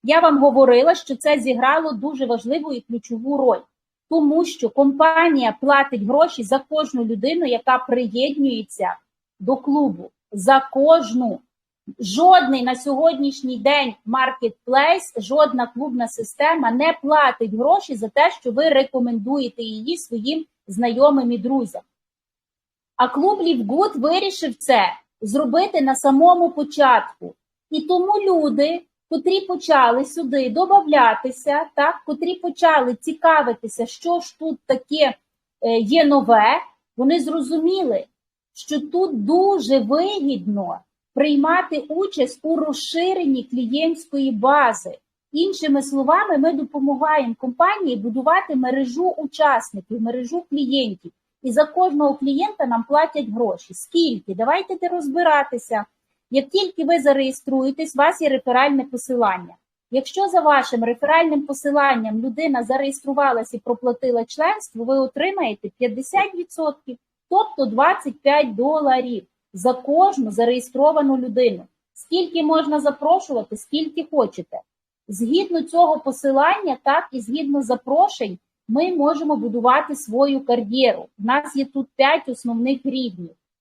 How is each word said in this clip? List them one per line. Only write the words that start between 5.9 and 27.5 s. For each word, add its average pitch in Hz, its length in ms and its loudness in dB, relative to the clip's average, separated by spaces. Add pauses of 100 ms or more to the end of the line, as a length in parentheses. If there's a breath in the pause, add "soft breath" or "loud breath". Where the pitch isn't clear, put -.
гроші 285 400 0
за 202 160 0
кожну 285 460 -4
людину, 262 420 -2
яка 247 320 0
приєднується 240 1200 -2 (440)
до 240 160 -2
клубу. 285 540 -2 (220)
За 254 400 2
кожну. 254 680 2 (600)
Жодний 269 640 4
на 247 140 -2
сьогоднішній 277 840 -2
день 269 360 0 (100)
маркетплейс, 262 1120 0
жодна 254 500 0
клубна 240 420 -6
система 285 640 -2
не 311 320 0
платить 269 520 2
гроші 294 420 0
за 208 120 -6
те, 311 220 2
що - 220 -8
ви 294 160 2
рекомендуєте 254 920 -2
її 220 340 -6
своїм 285 480 -6 (220)
знайомим 240 680 2
і 240 60 -2
друзям. 247 440 -4 (1120)
А 247 120 2
клуб 381 320 0
Лівгуд 320 560 0
вирішив 330 580 -2
це 220 380 2 (280)
зробити 294 600 0
на 269 140 2
самому 339 560 4
початку. 269 840 0 (360)